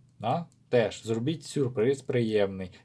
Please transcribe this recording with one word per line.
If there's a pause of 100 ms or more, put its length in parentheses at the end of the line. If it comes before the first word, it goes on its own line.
(180)
Да? (220)
Теж
зробіть
сюрприз
приємний, (140)